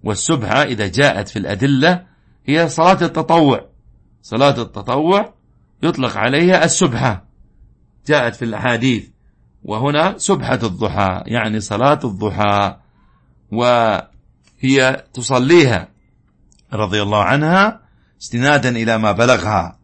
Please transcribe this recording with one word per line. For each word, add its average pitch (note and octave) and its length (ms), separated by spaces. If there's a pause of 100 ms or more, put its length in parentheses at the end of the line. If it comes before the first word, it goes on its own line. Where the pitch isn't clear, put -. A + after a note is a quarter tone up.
والسبحة A2 580
إذا G#2+ 260
جاءت G2+ 400
في - 100
الأدلة C#3 640 (440)
هي D#3+ 220
صلاة F3 340
التطوع، D#3+ 640 (560)
صلاة C3+ 400
التطوع D3 720 (480)
يطلق C3+ 340
عليها D#3 480
السبحة، B2 600 (840)
جاءت B2 300
في - 80
الأحاديث، A#2 640 (560)
وهنا D3 540
سبحة C#3 440
الضحى F#2+ 640
يعني A2 340
صلاة B2 440
الضحى. G2+ 720 (760)
وهي B2 1500 (100)
تصليها B2+ 760 (840)
رضي G#2 300
الله G2+ 200
عنها D#3+ 580 (420)
استنادا B2+ 460
إلى A2+ 300
ما G#2+ 140
بلغها G#2+ 720